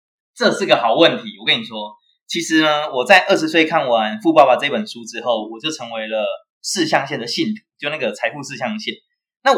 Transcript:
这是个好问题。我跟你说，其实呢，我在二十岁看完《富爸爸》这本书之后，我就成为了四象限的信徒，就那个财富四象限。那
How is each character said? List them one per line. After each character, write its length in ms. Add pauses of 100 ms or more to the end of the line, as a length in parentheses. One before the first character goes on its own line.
(340)
这 180
是 120
个 120
好 180
问 240
题。 220
我 40
跟 160
你 40
说， 280 (360)
其 120
实 220
呢， 320
我 100
在 220
二 100
十 120
岁 180
看 220
完 340
《富 100
爸 140
爸》 140
这 100
本 160
书 180
之 160
后， 300
我 80
就 100
成 220
为 160
了 180 (380)
四 240
象 180
限 140
的 80
信 200
徒， 140 (180)
就 120
那 80
个 160
财 180
富 80
四 160
象 220
限。 160 (480)
那 160